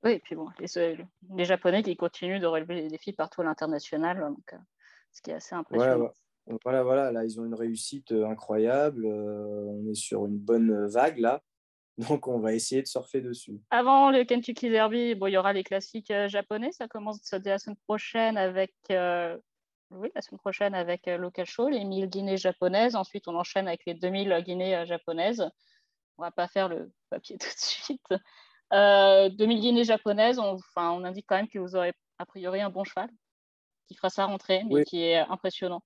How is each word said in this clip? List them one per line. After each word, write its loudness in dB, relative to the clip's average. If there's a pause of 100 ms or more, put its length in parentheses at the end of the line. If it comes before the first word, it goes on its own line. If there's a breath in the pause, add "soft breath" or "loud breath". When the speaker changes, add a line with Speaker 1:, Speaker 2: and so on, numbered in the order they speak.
Speaker 1:
Oui, 4
et 0
puis -10
bon, -10 (100)
les, -2 (380)
les 0
Japonais 2
qui -2
continuent -4
de 0
relever -2
les -6
défis -10
partout -6
à 0
l'international, -2
donc, -8
euh, -18 (540 soft breath)
ce -20
qui -12
est -8
assez -12
impressionnant. 2
Speaker 2:
Ouais, -6 (360)
ouais. -8
Voilà, 0
voilà, 2
là, -2
ils -6
ont -8
une -6
réussite, -6
euh, 2
incroyable. 0
Euh, -6
on -8
est -4
sur -4
une -4
bonne 2
vague, 0
là. 0 (560)
Donc, -2
on -2
va 0
essayer -2
de -8
surfer -6
dessus. -12 (120)
Speaker 1:
Avant 6
le 4
Kentucky -2
Derby, 2
bon, -4
il 2
y 4
aura 4
les 0
classiques, -6
euh, 0
japonais. -4
Ça -10
commence -10
dès -6
la 2
semaine -10 (100)
prochaine 0
avec, 0 (160)
euh, 0 (540)
oui, -10
la -8
semaine -16
prochaine -2
avec, -4
euh, -2
Local -6
Show, -2
les -2
mille -2
guinées -2
japonaises. 2
Ensuite, -6
on -6
enchaîne -2
avec -6
les -6
deux -2
mille 0 (140)
guinées, -2
euh, -2
japonaises. -2 (720)
On -8
va -6
pas -2
faire 0
le -8 (180)
papier -10
<laughs> -
tout -8
de -12
suite. -6 (600 soft breath)
Euh, 8
deux 2
mille 2
guinées 4
japonaises, 4
on, 0
enfin, -4
on -4
indique -8
quand 2
même -2
que -10
vous -6
aurez 0 (260)
a -10
priori -6
un -2
bon -6
cheval -6 (800)
qui -20
fera -2
sa 0
rentrée, 0
mais 0
Speaker 2:
Oui. 6
Speaker 1:
qui -2
est 4
impressionnant. -2